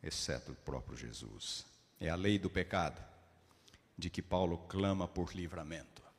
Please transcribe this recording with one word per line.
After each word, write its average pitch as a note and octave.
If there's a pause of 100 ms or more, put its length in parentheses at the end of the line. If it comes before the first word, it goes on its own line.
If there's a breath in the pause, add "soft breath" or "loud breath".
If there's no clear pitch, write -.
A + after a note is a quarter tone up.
exceto C#2
o C2
próprio C2+
Jesus. - (340)
É E2+
a D#2+
lei G2+
do F#2
pecado F2 (960 loud breath)
de F2
que -
Paulo F2+ (100)
clama F#2+
por F2
livramento. E2 (160)